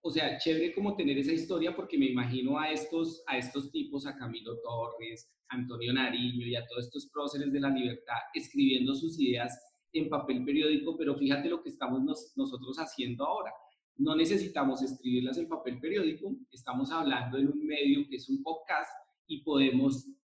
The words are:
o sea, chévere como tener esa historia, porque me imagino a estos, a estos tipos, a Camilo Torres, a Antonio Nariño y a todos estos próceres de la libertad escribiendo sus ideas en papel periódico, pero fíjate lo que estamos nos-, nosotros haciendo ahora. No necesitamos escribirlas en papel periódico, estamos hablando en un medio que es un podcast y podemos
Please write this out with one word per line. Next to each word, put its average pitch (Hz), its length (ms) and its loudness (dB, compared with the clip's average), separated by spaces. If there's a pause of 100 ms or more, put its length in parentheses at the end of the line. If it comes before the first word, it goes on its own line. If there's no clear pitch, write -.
o 165 100 -4
sea, 147 280 -2
chévere 165 340 0
como 202 240 -2
tener 139 220 0
esa 143 160 0
historia, 170 420 -2
porque 170 220 -4
me 135 80 4
imagino 127 520 0
a 156 140 -2
estos, 165 540 -4
a 139 100 -2
estos 135 340 -6
tipos, 143 360 -6
a 135 100 -10
Camilo 117 460 -10
Torres, 117 680 -8 (200)
a 127 60 -8
Antonio 123 360 -4
Nariño 123 540 0
y 120 100 -2
a 117 100 -6
todos 123 200 -6
estos - 260 -2
próceres 143 400 -2
de 143 80 2
la 139 80 2
libertad 120 480 0 (160)
escribiendo 135 640 4
sus 160 260 -2
ideas 120 400 0 (320)
en 151 160 0
papel 135 380 0
periódico, 151 500 2
pero 151 180 0
fíjate 139 360 2
lo 170 120 -2
que 151 60 -10
estamos 131 340 -2
nos-, 151 320 -2
nosotros 131 440 4
haciendo 127 480 -2
ahora. - 260 0 (460)
No 156 180 4
necesitamos 160 680 4
escribirlas 127 540 0
en 113 120 -2
papel 127 300 -6
periódico, 190 560 -2 (160)
estamos 131 400 -4
hablando 131 460 0
en 139 120 2
un 151 180 -2
medio 143 420 2
que 131 80 -8
es 131 140 -8
un 135 120 0
podcast 160 480 -4 (360)
y 151 160 -8
podemos 135 680 4 (160)